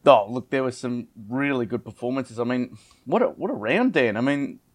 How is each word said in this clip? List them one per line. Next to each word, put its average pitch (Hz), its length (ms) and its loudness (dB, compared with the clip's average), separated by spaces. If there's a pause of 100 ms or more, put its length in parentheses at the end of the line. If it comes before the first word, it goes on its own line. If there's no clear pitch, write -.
Oh, 117 240 8
look, 120 220 -6
there 135 140 0
were 127 80 -2
some 120 340 -6 (220)
really 131 380 0
good 101 180 -6
performances. 120 560 -6
I 120 40 0
mean, 123 340 -4 (260)
what 196 180 0
a, - 40 2
what - 220 -6
a 269 60 -4
round, 175 380 0
Dan. 120 240 2
I 117 60 -2
mean, 139 360 -2 (160)